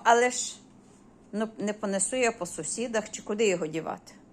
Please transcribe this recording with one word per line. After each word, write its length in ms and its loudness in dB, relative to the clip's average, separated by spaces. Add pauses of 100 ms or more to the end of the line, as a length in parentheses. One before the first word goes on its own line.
але 260 8
ж, 240 -6 (760)
ну, 160 -2 (100)
не 140 -2
понесу 440 -2
я 160 2
по 140 -6
сусідах, 640 -4
чи 120 -10
куди 240 0
його 200 2
дівати, 460 -6 (200)